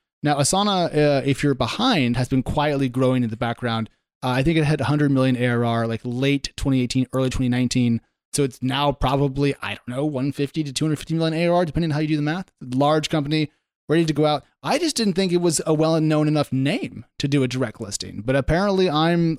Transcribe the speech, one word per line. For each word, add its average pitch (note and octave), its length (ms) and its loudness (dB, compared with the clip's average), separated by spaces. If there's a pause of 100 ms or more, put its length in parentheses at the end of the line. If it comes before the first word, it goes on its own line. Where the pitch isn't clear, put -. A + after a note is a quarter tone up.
(240)
Now, D3 160 0
Asana, F#3+ 480 0
uh, D3 360 2
if C3+ 200 0
you're C#3+ 100 2
behind, B2+ 640 0
has B2+ 100 -2
been C3 140 0
quietly C#3+ 480 0
growing B2+ 340 2
in A#2 60 -2
the A2 80 -6
background. A2+ 540 -4 (320)
Uh, C3 60 -2
I B2+ 120 0
think D#3+ 160 2
it D#3 80 2
hit D3 160 0
a A#2+ 40 -2
hundred D3 260 2
million C3 260 2
A B2 100 0
R A#2+ 160 0
R, A#2 240 0
like, A2+ 160 -6
late C3+ 540 -2
twenty C3+ 240 0
eighteen, B2 320 0
early C3 160 0
twenty B2+ 200 0
nineteen. B2 520 2 (320)
So D3 100 0
it's C3+ 200 -4
now C#3 280 0
probably, C#3 720 0
I G2+ 140 -8
don't - 120 -16
know, B2+ 160 -4
one C#3+ 280 -2
fifty C#3+ 320 -4
to C#3 100 -8
two D#3 120 -2
hundred D#3 100 0
fifty - 180 -6
million D#3+ 220 0
A E3+ 120 0
R F3 100 2
R, F3+ 80 2
depending D#3+ 260 -2
on - 20 -2
how C#3+ 60 -2
you D#3 80 -2
do D#3 80 0
the D3 80 -2
math. E3+ 360 -6
Large C#3+ 500 0
company, D3+ 420 -2 (360)
ready E3 160 2
to D#3+ 100 0
go D3 120 2
out. D3+ 180 0 (200)
I F3 160 0
just E4 160 -2
didn't G#3+ 180 0
think F#3 180 0
it F3 100 2
was E3+ 260 2
a D#3+ 80 2
well-known D#3 520 2
enough D3+ 240 0
name C3+ 540 -2 (140)
to D3 80 -2
do C#3 160 2
a B2+ 40 2
direct B2 320 -6
listing. G2 460 -10
But C3 100 0
apparently F#3 540 2
I'm, E3 500 2